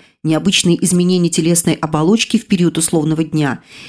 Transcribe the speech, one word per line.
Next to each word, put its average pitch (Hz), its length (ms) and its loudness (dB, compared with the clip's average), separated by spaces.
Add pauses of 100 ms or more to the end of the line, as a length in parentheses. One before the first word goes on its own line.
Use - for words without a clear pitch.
(240)
необычные 160 600 0
изменения 180 440 2
телесной 170 460 0
оболочки 160 640 0
в - 80 -10
период 175 300 0
условного 156 460 0
дня 156 400 -4 (260)